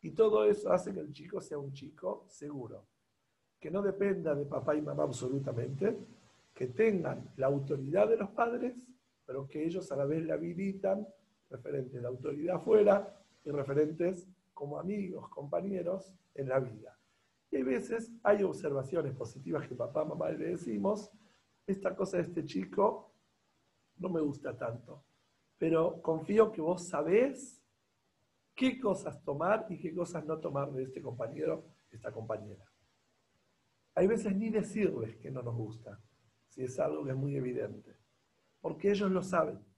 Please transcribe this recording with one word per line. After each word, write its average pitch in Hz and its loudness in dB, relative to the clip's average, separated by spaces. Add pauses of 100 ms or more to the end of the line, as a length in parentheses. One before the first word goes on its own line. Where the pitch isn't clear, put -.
Y 160 -8
todo 214 6
eso 208 4
hace 180 2
que 185 -6
el 147 -10
chico 170 -10
sea 151 -8
un 139 -8
chico 147 -8
seguro, 123 -12 (720)
que 151 -10
no 190 0
dependa 185 2
de 143 0
papá 143 0
y 151 2
mamá 147 -2
absolutamente, 135 0 (560)
que 127 -4
tengan 156 2
la 135 2
autoridad 143 2
de 226 6
los 202 -2
padres, 240 0 (520)
pero 135 -6
que 151 -4
ellos 170 -2
a 135 -2
la 139 2
vez 160 0
le 160 -2
habilitan 196 -2 (440)
referentes 131 -6
de 120 -4
autoridad 147 -4
afuera 202 6 (240)
y 151 -6
referentes 151 0 (280)
como 147 -8
amigos, 180 -4
compañeros 180 -4 (200)
en 135 -4
la 131 2
vida. 117 -6 (520)
Y 294 -2
hay 269 2
veces, 233 -2 (120)
hay 208 6
observaciones 143 -2
positivas 135 -4
que 123 -10
papá, 151 -2
mamá 156 -2
le - -4
decimos, 196 -2 (540)
"Esta 196 -2
cosa 185 -2
de 175 2
este 160 -4
chico - 0 (840)
no 185 -4
me 170 0
gusta 135 -4
tanto, 120 -8 (540)
pero 165 4
confío 196 6
que 165 -4
vos 175 0
sabés 196 2 (920)
qué 262 2
cosas 185 -2
tomar 175 0
y 160 -8
qué 165 -6
cosas 170 -4
no 156 -2
tomar 139 -2
de 131 -4
este 131 -10
compañero, 147 -4 (280)
esta 113 -10
compañera". 107 -6 (1300)
Hay 185 4
veces 214 2
ni 214 0
decirles 185 0
que - -12
no 131 -6
nos 117 -4
gusta, 107 -8 (480)
si 131 -8
es 127 -6
algo 151 0
que 135 -4
es 131 -2
muy 139 -2
evidente, 123 -6 (680)
porque 160 0
ellos 196 2
lo 185 2
saben. 165 0 (160)